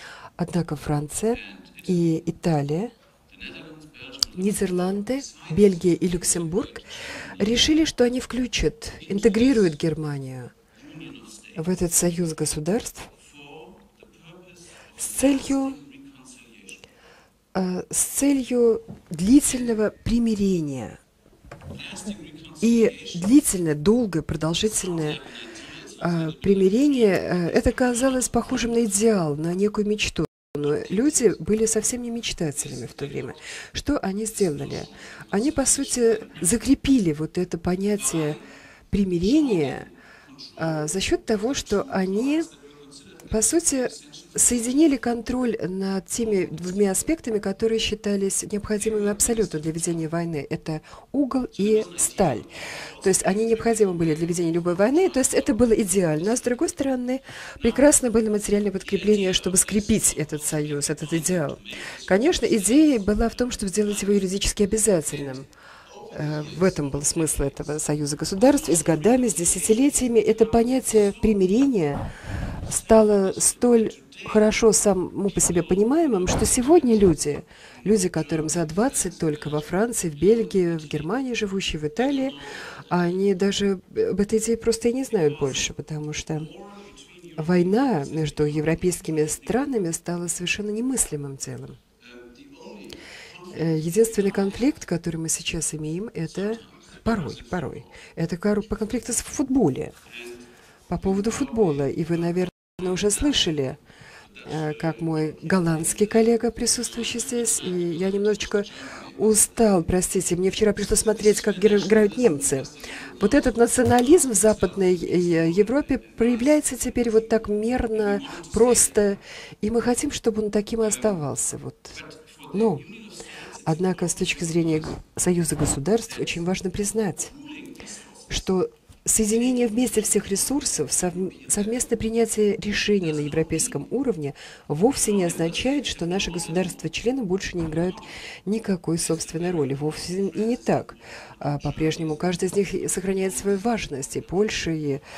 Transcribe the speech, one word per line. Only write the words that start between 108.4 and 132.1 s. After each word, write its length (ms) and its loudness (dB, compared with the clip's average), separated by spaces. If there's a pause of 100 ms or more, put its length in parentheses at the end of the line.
устал, 640 4
простите, 520 0
мне 140 0
вчера 240 2
пришлось 260 0
смотреть, 420 2
как 180 0
гер-, 180 6
играют 400 4
немцы. 460 2 (580)
Вот 140 4
этот 200 4
национализм 760 6
в 40 0
Западной, 600 4
э, 560 2
Европе 480 2
проявляется 760 2
теперь 360 0
вот 180 4
так 180 2
мерно, 720 0 (320)
просто, 640 4 (440)
и 80 0
мы 120 2
хотим, 300 0
чтобы 320 0
он 60 -2
таким 320 -2
и 60 2
оставался. 720 -2
Вот. 160 -12 (800)
Но, 260 2 (880)
однако, 420 0
с 80 -4
точки 280 -4
зрения 360 0
г-, 100 -8 (260)
союза 400 0
государств 640 -2
очень 240 -4
важно 260 -2
признать, 640 -4 (960)
что 400 -2 (360)
соединение 640 2
вместе 340 0
всех 280 0
ресурсов, 640 -2
совм-, 420 -2 (160)
совместное 480 -2
принятие 600 0